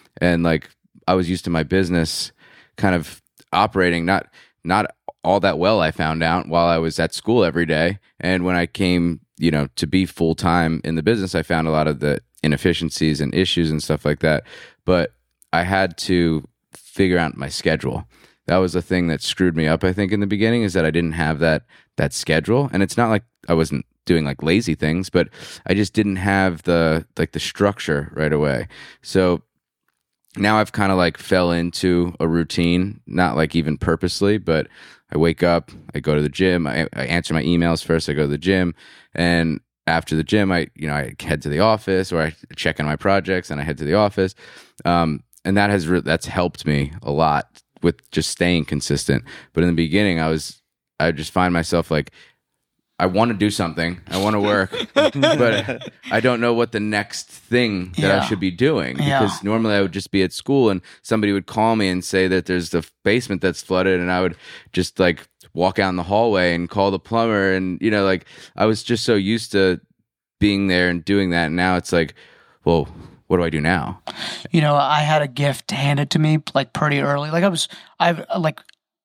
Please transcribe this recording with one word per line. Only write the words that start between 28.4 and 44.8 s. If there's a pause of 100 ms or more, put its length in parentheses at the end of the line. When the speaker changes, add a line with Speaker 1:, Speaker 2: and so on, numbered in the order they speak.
Speaker 1:
So (960)
now
I've
kinda,
like,
fell
into
a
routine,
not,
like,
even
purposely,
but (440)
I
wake
up, (240)
I
go
to
the
gym,
I,
I
answer
my
emails
first,
I
go
to
the
gym, (400)
and (280)
after
the
gym,
I,
you
know,
I
head
to
the
office
or
I (200)
check
on
my
projects
and
I
head
to
the
office. (480)